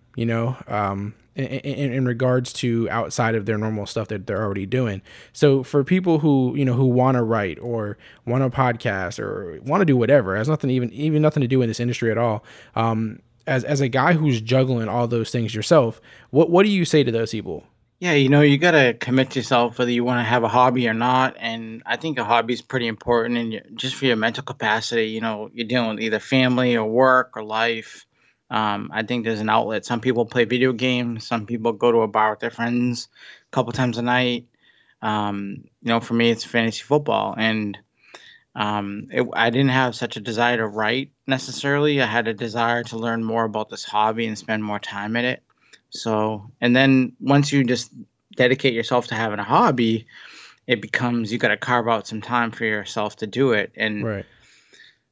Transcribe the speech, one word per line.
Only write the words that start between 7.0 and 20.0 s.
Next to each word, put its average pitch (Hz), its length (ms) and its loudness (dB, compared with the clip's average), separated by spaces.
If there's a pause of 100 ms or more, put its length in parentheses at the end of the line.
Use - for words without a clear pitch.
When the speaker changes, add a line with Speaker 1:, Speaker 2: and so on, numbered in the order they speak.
Speaker 1:
write 104 360 0
or 110 380 -6 (280)
wanna 127 260 0
podcast 113 640 -2
or 98 460 -8
wanna 180 220 2
do 135 120 4
whatever, 117 400 4
has 113 100 0
nothing 147 220 0
even, 123 240 0
even 151 300 0
nothing 151 180 2
to 123 60 2
do 131 160 2
in 117 40 0
this 113 120 -4
industry 120 320 0
at 110 80 0
all. 110 260 0 (300)
Um, 113 440 -2 (280)
as, 131 160 0
as 143 180 0
a 135 80 0
guy 131 240 4
who's 147 280 2
juggling 123 460 2
all 117 200 0
those 117 240 -2
things 113 240 -4
yourself, 117 440 2 (300)
what, 156 220 4
what 180 120 6
do 214 60 4
you 185 160 2
say 151 180 4
to 127 80 0
those 113 200 -2
people? 95 340 -8 (340)
Speaker 2:
Yeah, 175 140 0
you 135 160 4
know, 147 120 8
you 143 160 8
gotta 147 360 6
commit 131 420 0
yourself, 120 440 0
whether 123 120 0
you 120 120 0